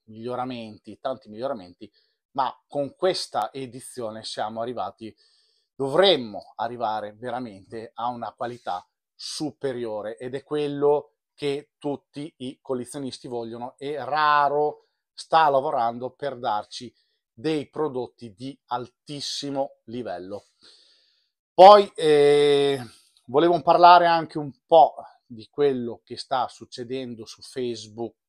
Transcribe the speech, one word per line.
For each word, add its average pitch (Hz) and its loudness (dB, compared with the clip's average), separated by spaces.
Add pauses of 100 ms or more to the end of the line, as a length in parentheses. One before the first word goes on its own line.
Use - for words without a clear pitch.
miglioramenti, 113 -12
tanti 127 -10
miglioramenti, 107 -12 (420)
ma 127 -4 (140)
con 143 -6
questa 170 -4
edizione 120 -12
siamo 113 -8
arrivati 110 -10 (640)
dovremmo 135 0
arrivare 110 -6
veramente 113 -12
a 117 -6
una 117 -10
qualità 120 -10 (300)
superiore, 117 -8
ed 127 -12
è 135 -10
quello 147 -2 (220)
che 143 -6
tutti 147 -10
i 127 -14
collezionisti 131 -10
vogliono, 120 -12
e 139 -10
raro 147 0 (240)
sta 160 2
lavorando 127 -2
per 131 -10
darci 117 -8 (400)
dei 147 -6
prodotti 123 -8
di 135 -16
altissimo 139 -8
livello. 98 -12 (1080)
Poi, 202 12
eh, 143 4 (420)
volevo 160 2
parlare 175 8
anche 165 0
un 147 -8 (160)
po' 156 6 (280)
di 110 -20
quello 127 -2
che 120 -16
sta 123 -4
succedendo 120 -12
su - -20
Facebook, 113 -10 (120)